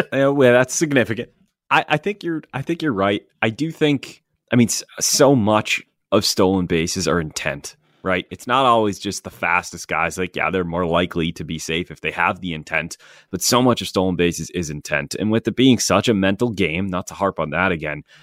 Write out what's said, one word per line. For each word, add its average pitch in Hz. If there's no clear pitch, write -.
Yeah, 135
well, 139
that's 127
significant. 131
I, 151
I 151
think 202
you're, 165
I 135
think 170
you're 151
right. 98
I 113
do 151
think, 147
I 120
mean, 120
s-, -
so 143
much 107
of 101
stolen 95
bases 85
are 85
intent, 71
right? 92
It's -
not 131
always 110
just -
the 92
fastest 87
guys. 82
Like, 92
yeah, 80
they're 92
more 85
likely 85
to 85
be 80
safe 82
if 73
they 80
have 87
the 87
intent, 80
but 90
so 123
much 123
of 92
stolen 92
bases 85
is 85
intent. 73
And 107
with 113
it 110
being 127
such 101
a 113
mental 98
game, 92
not 92
to -
harp 95
on 78
that 92
again, 76